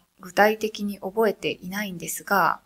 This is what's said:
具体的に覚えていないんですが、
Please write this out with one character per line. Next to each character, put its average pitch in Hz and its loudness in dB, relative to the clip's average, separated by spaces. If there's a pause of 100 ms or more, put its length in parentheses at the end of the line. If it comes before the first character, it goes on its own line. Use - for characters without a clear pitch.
(200)
具 185 -18
体 214 6
的 214 -6
に 202 -6
覚 208 0
え 190 0
て 156 -6
い 180 -10
な 202 -6
い 196 -8
ん 175 -10
で 170 -10
す - -10
が、 185 2